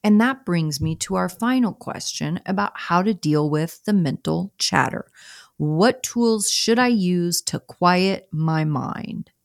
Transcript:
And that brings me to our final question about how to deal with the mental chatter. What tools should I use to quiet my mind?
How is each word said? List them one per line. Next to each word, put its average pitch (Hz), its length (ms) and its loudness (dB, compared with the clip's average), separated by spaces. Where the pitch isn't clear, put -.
And 208 160 6
that 262 240 0
brings 156 380 -2
me 160 160 -2
to - 180 -6
our 185 140 0
final 240 440 0
question - 720 -8
about 190 300 -2
how 180 280 0
to 214 100 0
deal 151 360 0
with 151 360 -4
the 214 80 0
mental 170 640 0
chatter. - 520 -2
What 160 480 2
tools 226 480 0
should 226 280 0
I 247 80 4
use 180 560 0
to - 160 -6
quiet 180 720 0
my 156 340 0
mind? - 680 -6